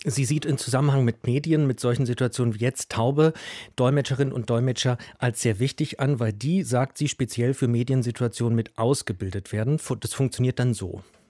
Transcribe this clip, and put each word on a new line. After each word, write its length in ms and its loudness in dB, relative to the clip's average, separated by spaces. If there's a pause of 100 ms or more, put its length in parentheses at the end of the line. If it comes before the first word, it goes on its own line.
Sie 200 0
sieht 200 0
in 140 0
Zusammenhang 460 2
mit 220 -2
Medien, 400 2
mit 140 -2
solchen 260 0
Situationen 480 0
wie 40 -8
jetzt, 340 -2
taube 400 4 (420)
Dolmetscherinnen 580 2
und 160 -4
Dolmetscher 480 2 (220)
als 240 0
sehr 160 2
wichtig 400 -2
an, 220 0
weil 120 0
die, 300 0
sagt 360 0
sie, 100 0
speziell 440 0
für 140 0
Mediensituationen 880 0
mit 240 -2
ausgebildet 720 -2
werden. 280 0
Fu-, 160 -4
das 180 -6
funktioniert 460 0
dann 140 2
so. 280 -8 (280)